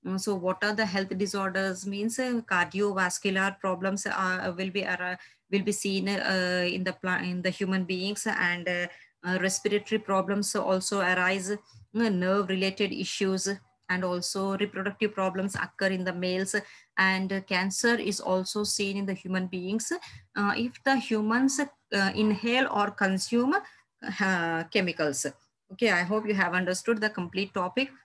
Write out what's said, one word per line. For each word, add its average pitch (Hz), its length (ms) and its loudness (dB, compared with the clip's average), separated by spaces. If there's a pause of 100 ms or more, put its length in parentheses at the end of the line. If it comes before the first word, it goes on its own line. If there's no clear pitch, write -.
Mm, 185 160 -2
so 202 140 0
what 185 300 0
are 214 100 2
the 220 120 2
health 196 300 -2
disorders 190 720 -2
means, 202 320 -2
uh, 247 220 0 (100)
cardiovascular 190 1080 0
problems, 190 460 -2
uh, 185 500 0
will 190 140 -2
be, 185 140 -2
uh, 180 320 -2 (360)
will 202 100 4
be 202 100 0
seen, 196 360 0
uh, 180 580 2 (100)
in 185 60 -2
the 185 100 -2
pla-, 185 300 -2
in 180 200 -4
the 185 80 2
human 185 340 0
beings, 190 420 -4
and, 175 420 0
uh, 175 180 -2 (380)
uh, 185 160 0
respiratory 208 600 0
problems 196 560 0
also 190 440 0
arise, 185 520 2
uh, - 560 -2
nerve 185 400 2
related 190 440 0
issues, 190 560 -2 (400)
and 185 160 -2
also 190 540 -2
reproductive 202 560 -2
problems 190 400 -2
occur 180 320 -2
in 185 180 0
the 185 80 -2
males, 185 420 -2 (440)
and, 190 340 2
uh, 190 100 -2
cancer 196 520 2
is 208 260 -2
also 185 440 0
seen 196 320 -2
in 202 100 -2
the 196 80 -2
human 185 320 -2
beings, 185 460 -2 (440)
uh, 202 200 2
if 240 280 -4
the 269 120 6
humans, 233 640 2
uh, 202 540 0
inhale 220 560 2
or 208 200 2
consume, 233 640 2 (680)
uh, 170 520 0
chemicals. 160 540 0 (460)
Okay, 214 180 2
I 175 120 4
hope 214 240 0
you 208 80 0
have 180 200 2
understood 185 460 0
the 214 100 2
complete 185 440 -4
topic. 202 360 -2 (140)